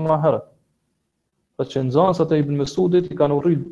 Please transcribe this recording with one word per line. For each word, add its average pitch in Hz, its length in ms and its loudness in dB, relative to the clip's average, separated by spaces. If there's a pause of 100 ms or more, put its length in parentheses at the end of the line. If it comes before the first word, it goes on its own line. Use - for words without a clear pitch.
më 156 180 2
herët. 143 220 0 (1120)
Thot 131 100 -4
që - 120 -4 (100)
nxënësat 165 420 2
e 156 80 2
Ibn 143 180 -2
Mesudit 180 540 0
i - 40 -10
kanë 147 180 2
urry 147 240 0 (140)